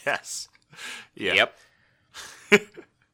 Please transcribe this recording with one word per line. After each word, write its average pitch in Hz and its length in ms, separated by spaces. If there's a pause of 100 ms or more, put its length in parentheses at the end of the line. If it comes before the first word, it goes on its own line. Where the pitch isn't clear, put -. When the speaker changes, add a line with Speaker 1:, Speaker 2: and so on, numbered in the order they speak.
Speaker 1:
Yes. - 420 (680)
Yeah. 95 180
Speaker 2:
Yep. 104 240 (920)
Speaker 1:
<laughs> - 80 (540)